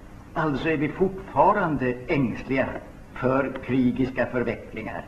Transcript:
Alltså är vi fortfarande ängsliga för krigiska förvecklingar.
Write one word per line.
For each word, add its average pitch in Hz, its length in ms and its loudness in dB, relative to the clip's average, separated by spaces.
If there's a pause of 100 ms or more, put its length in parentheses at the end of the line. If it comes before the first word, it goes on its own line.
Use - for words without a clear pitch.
(340)
Alltså 151 340 0
är 160 80 2
vi 147 120 0
fortfarande 170 1040 2 (120)
ängsliga 131 600 0 (480)
för 131 380 2 (120)
krigiska 127 640 2
förvecklingar. 110 800 -4